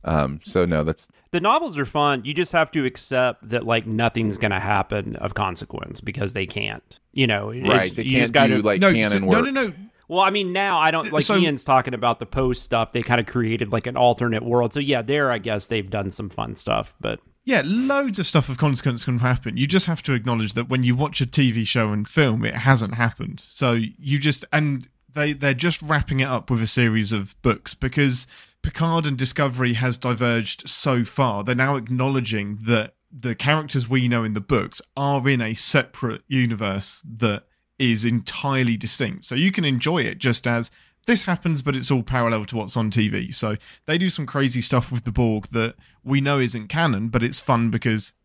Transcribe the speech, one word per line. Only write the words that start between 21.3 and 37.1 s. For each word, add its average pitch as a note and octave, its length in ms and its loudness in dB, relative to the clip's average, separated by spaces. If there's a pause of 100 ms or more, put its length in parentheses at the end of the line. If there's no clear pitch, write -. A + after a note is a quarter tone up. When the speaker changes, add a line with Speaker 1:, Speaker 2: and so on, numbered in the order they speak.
Speaker 3:
V A2+ 120 0
show A2 280 0
and G#2 160 -2
film, A2+ 360 2
it A2+ 100 -2
hasn't A#2+ 400 2
happened. - 540 -4
So B2 260 0 (240)
you C#3+ 200 -2
just, C#3 340 0
and C#3+ 360 0 (260)
they, D3 180 -2
they're C#3 220 0
just D#3+ 280 0
wrapping D3 380 0
it C3 80 2
up B2 220 -4
with A#2 120 2
a A2 40 2
series A2 460 2
of G2 300 -4
books - 320 0
because C3 520 0 (360)
Picard E3 440 0
and C#3+ 100 -2
Discovery B2+ 580 0
has B2 220 0
diverged A#2 720 0
so B2 360 0
far. G#2 400 0
They're B2 100 0
now C3+ 220 0
acknowledging A#2 880 -2
that A2 320 0 (180)
the B2 240 -6
characters D3 520 0
we B2+ 200 2
know A#2+ 160 2
in A2 100 -2
the G#2 60 -4
books G2+ 420 -2 (140)
are C#3 320 0
in C3 120 2
a A2 140 -4
separate - 720 -2
universe A2 720 -2 (160)